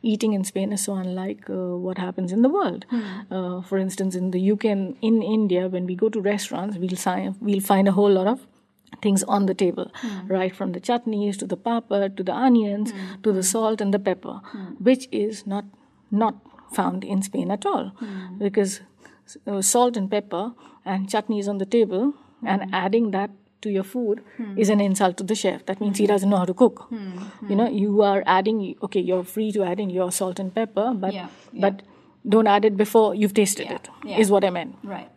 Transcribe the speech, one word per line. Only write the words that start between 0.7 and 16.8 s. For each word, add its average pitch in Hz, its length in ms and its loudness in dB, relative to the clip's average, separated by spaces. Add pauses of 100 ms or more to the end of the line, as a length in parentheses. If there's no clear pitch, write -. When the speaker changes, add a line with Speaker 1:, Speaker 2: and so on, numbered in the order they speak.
Speaker 1:
is 196 120 -4
so 202 100 -6
unlike, 190 540 -6
uh, 185 280 -4 (100)
what 185 120 -6
happens 180 340 -6
in 220 100 2
the 262 80 6
world. 233 400 -2
Speaker 2:
Hmm. 233 120 -2 (300)
Speaker 1:
Uh, 180 300 -6
for 190 160 -2
instance, 190 360 -2
in 185 180 -2
the 180 80 0
U 202 160 4
K 214 120 0
and 196 320 -2
in 220 220 4
India, 185 460 0
when 180 180 -4
we 180 80 -4
go 214 160 2
to 220 100 -2
restaurants, 202 560 -2
we'll 180 200 -4
si-, 190 340 -2 (100)
we'll 202 200 0 (120)
find 196 160 6
a 190 40 4
whole 202 180 6
lot 185 160 4
of 247 200 0 (560)
things 196 220 2
on 202 220 2
the 190 80 0
table, 185 360 0 (100)
Speaker 2:
Hmm. 196 280 -8
Speaker 1:
right 185 260 0
from 190 180 -6
the 185 80 -8
chutneys 208 580 -2
to - 80 -8
the 185 100 -4
papad 202 640 -2
to 185 40 -6
the 180 120 -2
onions 220 580 2
Speaker 2:
Hmm. 190 320 -12
Speaker 1:
to 214 80 2
the 190 140 0
Speaker 2:
Hmm. - 80 0
Speaker 1:
salt 220 260 0
and 202 140 2
the 202 40 2
pepper, 190 420 -4 (120)
Speaker 2:
Hmm. 196 120 -12 (260)
Speaker 1:
which 254 200 2
is 214 360 -4
not, 202 180 -4 (460)
not 214 240 2 (360)
found 185 340 -2